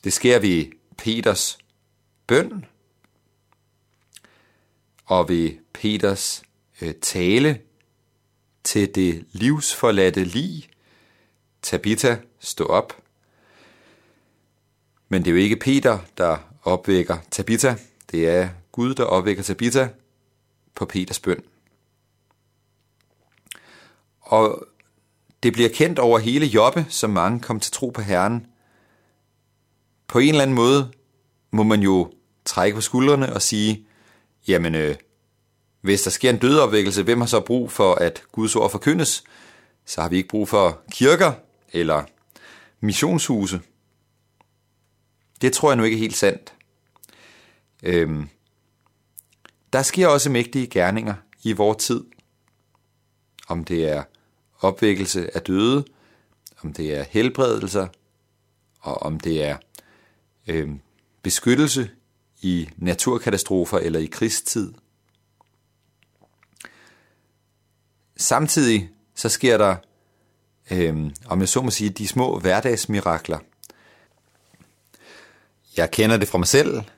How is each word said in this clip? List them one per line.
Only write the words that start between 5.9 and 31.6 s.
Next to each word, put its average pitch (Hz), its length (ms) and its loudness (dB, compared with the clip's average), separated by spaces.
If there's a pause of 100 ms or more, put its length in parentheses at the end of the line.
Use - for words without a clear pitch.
øh, 80 200 -6
tale 110 600 0 (1000)
til 101 320 0
det 87 360 0
livsforladte 101 920 0
lig. 147 460 -6 (920)
"Tabitha, 110 540 -2 (240)
stå - 260 -6
op." - 360 -2 (2000)
Men 95 120 0
det 90 60 0
er 87 40 2
jo 87 100 6
ikke 104 140 4
Peter, 131 440 2 (180)
der 82 200 0 (260)
opvækker 90 540 0 (140)
Tabitha. 117 440 0 (360)
Det 82 180 0
er 90 200 2 (220)
Gud, 123 240 -4
der 123 80 -2
opvækker 95 400 0
Tabitha 120 440 -2 (880)
på - 100 -6
Peters 92 340 -6
bøn. - 240 -4 (2750)
Og - 460 0 (760)
det 120 100 4
bliver 117 160 2
kendt 156 300 2
over 117 200 4
hele 127 260 0
Joppe, 123 440 2
så - 180 -4
mange 104 320 0
kom 113 200 -6
til - 120 -6
tro 127 180 -6
på 120 120 -8
Herren. 101 440 0 (1600)
På - 120 0
en 139 100 6
eller 151 120 4
anden 135 140 2
måde 127 360 4 (600)
må 107 120 2